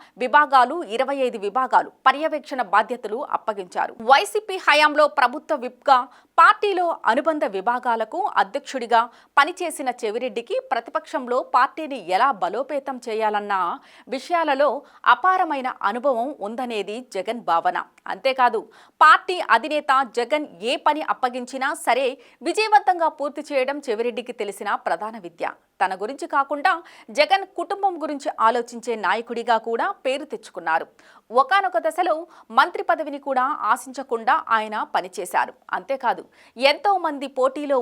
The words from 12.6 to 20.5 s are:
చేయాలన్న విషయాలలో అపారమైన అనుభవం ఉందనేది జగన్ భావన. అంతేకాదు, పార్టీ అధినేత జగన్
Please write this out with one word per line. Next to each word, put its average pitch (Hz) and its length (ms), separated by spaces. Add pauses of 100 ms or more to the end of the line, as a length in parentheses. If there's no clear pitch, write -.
చేయాలన్న 208 480 (600)
విషయాలలో 285 560 (440)
అపారమైన 330 540 (220)
అనుభవం 240 380 (200)
ఉందనేది 220 480 (200)
జగన్ 220 240 (100)
భావన. 170 280 (360)
అంతేకాదు, 247 460 (440)
పార్టీ 359 320 (200)
అధినేత 294 360 (260)
జగన్ 277 280 (240)